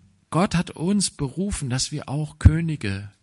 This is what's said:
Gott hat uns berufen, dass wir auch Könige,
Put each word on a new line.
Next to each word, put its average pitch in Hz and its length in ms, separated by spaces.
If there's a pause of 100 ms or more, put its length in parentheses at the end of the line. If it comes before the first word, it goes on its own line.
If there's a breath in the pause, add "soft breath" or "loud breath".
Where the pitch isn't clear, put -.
(300)
Gott 175 260
hat 170 160
uns 190 380
berufen, 151 600
dass 131 240
wir 147 160
auch 151 280
Könige, 147 720 (140)